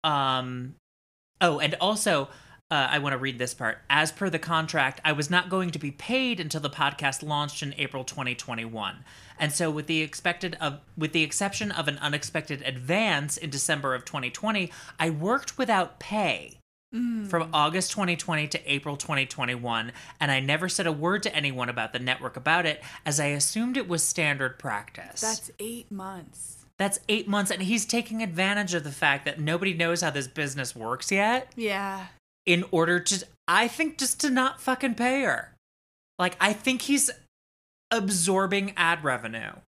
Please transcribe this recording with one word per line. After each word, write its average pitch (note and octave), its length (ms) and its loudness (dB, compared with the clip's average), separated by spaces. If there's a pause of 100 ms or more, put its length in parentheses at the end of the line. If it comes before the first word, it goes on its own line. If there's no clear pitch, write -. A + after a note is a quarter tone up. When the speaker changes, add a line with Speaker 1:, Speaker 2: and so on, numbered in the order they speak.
Speaker 1:
um, C3 720 0 (640)
oh, E3 200 4
and D3+ 220 2
also, F#3 480 2 (420)
uh, C#3+ 180 2
I D3+ 100 2
wanna C#3 200 2
read C3 180 -2
this B2 160 -2
part. A2+ 260 -2 (100)
"As D3+ 220 6
per G3 180 -2
the D#3+ 100 0
contract, D#3 680 0
I D#3 60 4
was D3 180 0
not F3+ 200 2
going F#3 220 0
to D3+ 80 -6
be C#3+ 120 -4
paid A#3+ 480 -2
until D#3+ 220 -2
the D3 80 0
podcast C#3+ 520 0
launched D3 400 -2
in C#3+ 160 -6
April C3+ 260 -4
twenty B2+ 300 -4
twenty-one. A2+ 680 -6 (340)
And D3 140 0
so D#3+ 180 0
with D3+ 180 -4
the D#3+ 140 2
expected E3+ 600 -4
of, C#3+ 180 -2 (180)
with D#3 160 -2
the E3 100 4
exception G3 480 -2
of D#3 160 -2
an C#3+ 120 -2
unexpected D3 680 -4
advance D3 720 0
in D#3+ 120 -6
December C#3 440 0
of B2+ 120 -4
twenty C3 260 -4
twenty, G#3 400 -2 (280)
I E3 120 4
worked F#3+ 480 -2
without G#3 400 2
pay C3+ 580 -2 (360)
Speaker 2:
Mm. A3+ 360 -2
Speaker 1:
from E3 240 0
August D#3+ 380 2
twenty F3+ 260 0
twenty D#3 320 -2
to - 240 -4
April C#3+ 240 -2
twenty C#3 280 0
twenty-one, A#2+ 680 -4 (260)
and D3 100 2
I C3+ 120 4
never D3+ 260 0
said - 200 0
a D#3+ 40 2
word F3 320 0
to A3+ 100 0
anyone C3 360 0
about A#2+ 240 -4
the B2 60 -4
network B2+ 360 -4
about E3 300 2
it, D3+ 180 -2 (220)
as D3 120 0
I D3 100 2
assumed A3 500 0
it B3+ 100 -2
was E3+ 160 0
standard C#3 560 0
practice." G#2 640 -8
Speaker 2:
That's A3 360 -2
eight A#3 320 -10
months. F#3+ 760 -12 (120)
Speaker 1:
That's G3 300 0
eight G#3+ 220 0
months, G3+ 200 2
and F3+ 120 -2
he's G3+ 240 0
taking A3+ 360 -2
advantage F#3+ 520 0
of E3 100 0
the C#3+ 80 -6
fact C#3 320 2
that D3 160 -2
nobody E3+ 340 2
knows E3 280 2
how E3 80 2
this C3+ 180 -2
business C#3 480 -4
works A#2 380 -4
yet. A3+ 420 2
Speaker 2:
Yeah. G3 520 -4 (380)
Speaker 1:
In F3 260 4
order E3+ 280 4
to, F#3 260 0 (220)
I A3 220 6
think, D#4 280 -2
just - 220 -2
to D4+ 100 2
not B3+ 300 2
fucking B3+ 360 0
pay B3+ 260 2
her. F#3 320 0 (680)
Like, F3+ 220 2
I G3+ 100 6
think B3+ 300 0
he's C#4 280 4 (800)
absorbing G3 880 2
ad E3+ 260 4
revenue. A2+ 500 -2 (200)